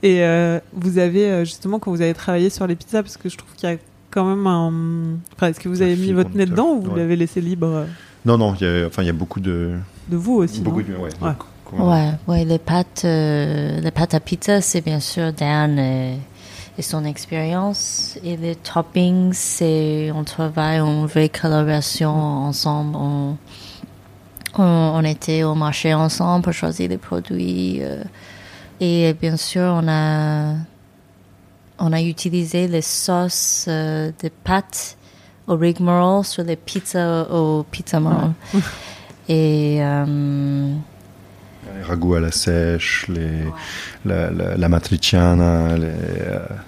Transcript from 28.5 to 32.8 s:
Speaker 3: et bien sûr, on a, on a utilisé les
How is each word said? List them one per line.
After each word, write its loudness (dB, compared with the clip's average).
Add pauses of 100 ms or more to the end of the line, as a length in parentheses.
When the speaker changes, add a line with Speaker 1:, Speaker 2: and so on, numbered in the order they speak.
Speaker 3:
et 2
bien 0
sûr, -2
on 2
a, 0 (1300)
on 2
a 2
utilisé -2
les 0